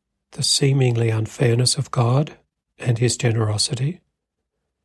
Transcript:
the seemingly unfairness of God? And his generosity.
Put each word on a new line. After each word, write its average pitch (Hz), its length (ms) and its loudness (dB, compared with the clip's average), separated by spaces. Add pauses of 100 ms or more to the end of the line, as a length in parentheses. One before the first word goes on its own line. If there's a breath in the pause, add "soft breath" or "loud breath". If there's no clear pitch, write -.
(300)
the - 120 -8
seemingly 127 680 2
unfairness 117 640 0
of 135 140 -6
God? 131 480 0 (400)
And 117 200 -2
his 117 180 0
generosity. 117 840 -2 (840)